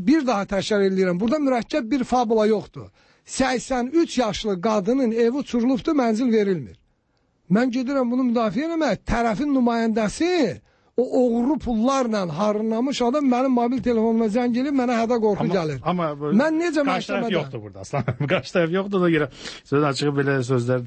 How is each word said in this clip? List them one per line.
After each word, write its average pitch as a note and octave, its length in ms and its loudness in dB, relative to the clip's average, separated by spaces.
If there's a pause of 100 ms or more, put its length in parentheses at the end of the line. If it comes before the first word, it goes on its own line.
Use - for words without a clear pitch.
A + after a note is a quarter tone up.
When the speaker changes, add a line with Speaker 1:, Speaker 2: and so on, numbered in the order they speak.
Speaker 1:
bir C#4 220 4
daha G3+ 180 0
təkrar G3+ 460 0
eləyirəm, F#3 280 0
burada B3 220 0
mürəkkəb B3+ 480 -2
bir B3+ 160 0
fabula A3+ 400 2
yoxdur. F3+ 460 -2 (340)
Səksən B3+ 640 -2
üç D#4+ 320 0
yaşlı G3+ 400 -2
qadının A3 500 2
evi A#3 300 0
uçurulubdur, B3+ 560 0
mənzil A#3 340 2
verilmir. F#3+ 460 0 (720)
Mən A#3 240 2
gedirəm C4 400 -2
bunu B3+ 160 0
müdafiə A#3 400 0
eləmək, D#4 400 -2
tərəfin A#3 480 0
nümayəndəsi, A#3 760 0 (640)
o A#3+ 40 2 (160)
oğru B3 440 2
pullarla A3 760 0
harınlamış A3 640 0
adam C4 300 0
mənim B3+ 240 2
mobil A#3+ 280 0
telefonuma A3+ 440 2
zəng B3 240 0
eləyib, C4+ 240 0
mənə B3 240 0
hədə A#3 240 0
qorxu G3+ 220 0
Speaker 2:
Amma, E3+ 100 0
Speaker 1:
gəlir. D#3 220 -2 (100)
Speaker 2:
amma F3 200 0 (120)
bu D3 160 -4
Speaker 1:
Mən D#4 240 2
necə D#4+ 240 0
Speaker 2:
qarşı - 240 -2
tərəf G3+ 160 -2
Speaker 1:
məhkəmədə? A3 140 -2
Speaker 2:
yoxdur C3 260 -6
burada, G2 220 -14
Aslan. C#3 180 -4 (140)
<laughs> C#3 160 -2
Qarşı - 220 -2
tərəf E3 200 2
yoxdur, G3 240 -2
ona F3 140 4
görə D3+ 160 0 (400)
söz D3 220 2
açığı C#3+ 260 -2
belə C#3 180 2 (140)
sözlər B2 380 0